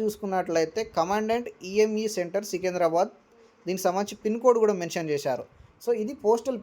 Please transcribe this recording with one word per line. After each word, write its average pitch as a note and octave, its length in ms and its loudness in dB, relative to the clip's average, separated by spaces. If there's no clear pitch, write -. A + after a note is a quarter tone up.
చూసుకున్నట్లయితే F#3 800 -2
కమాండెంట్ G#3+ 500 0
ఈఎంఈ G#3+ 380 2
సెంటర్ F3+ 340 -2
సికింద్రాబాద్, F3+ 580 0
దీనికి F#3 200 -4
సంబంధించి G3 380 -2
పిన్ A3+ 200 -2
కోడ్ A#3+ 220 6
కూడా G#3 160 4
మెన్షన్ E3 320 -4
చేశారు. C#3 320 -2
So, A#3+ 60 -4
ఇది A#3 120 -4
పోస్టల్ A#3 380 2